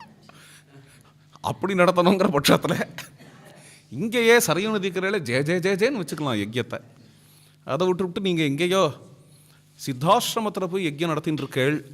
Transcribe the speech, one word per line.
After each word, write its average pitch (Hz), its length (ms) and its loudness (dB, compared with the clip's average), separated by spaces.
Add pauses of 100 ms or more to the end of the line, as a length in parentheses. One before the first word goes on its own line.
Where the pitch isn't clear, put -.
(1400)
அப்படி - 340 -4
நடத்தணுங்கிற 180 540 4
பட்சத்துல 165 600 0 (1000)
இங்கேயே 226 480 4
சரையு - 80 2
நதிக்கரையில 190 720 -2
ஜே, 131 240 0
ஜே, 170 160 0
ஜே, 190 160 0
ஜேன்னு - 20 0
வச்சுக்கலாம் 208 400 -2
யஜ்ஞத்தை. 117 640 -4 (840)
அதை 147 220 -2
விட்டு 185 160 0
விட்டு 185 180 -6
நீங்க 175 220 0
எங்கேயோ 160 500 2 (960)
சித்தாசிரமத்துல 202 800 0
போய் 180 200 -4
யஜ்ஞம் 151 40 -2
நடத்தின்னு 156 340 -4
இருக்கேள் 143 680 -2